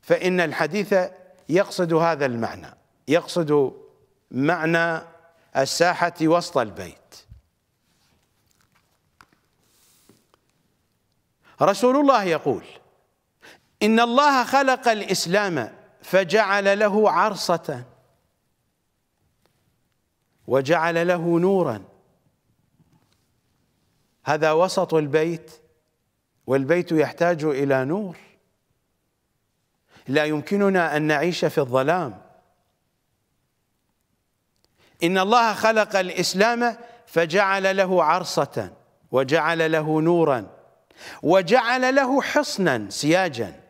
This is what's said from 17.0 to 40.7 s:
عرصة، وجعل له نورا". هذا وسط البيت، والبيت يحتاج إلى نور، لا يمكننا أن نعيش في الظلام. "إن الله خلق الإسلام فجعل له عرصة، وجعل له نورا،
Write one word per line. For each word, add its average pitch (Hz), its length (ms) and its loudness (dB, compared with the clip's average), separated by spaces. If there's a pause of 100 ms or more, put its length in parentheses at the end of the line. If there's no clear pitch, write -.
عرصة، 165 720 -2 (2500)
وجعل 165 600 0
له 170 300 0
نورا". 170 460 0 (2500)
هذا 156 280 0
وسط 175 420 0
البيت، 156 580 -2 (960)
والبيت 147 460 0
يحتاج 160 520 0
إلى 139 400 0
نور، 180 320 -6 (1900)
لا 147 160 2
يمكننا 165 720 0
أن 151 60 0
نعيش 156 420 0
في 156 140 0
الظلام. 131 640 -2 (2750)
"إن 180 160 2
الله 214 360 2
خلق 214 420 2
الإسلام 202 800 0 (300)
فجعل 190 680 0
له 185 280 2
عرصة، 151 680 -2 (380)
وجعل 160 600 0
له 156 280 0
نورا، 156 500 0 (720)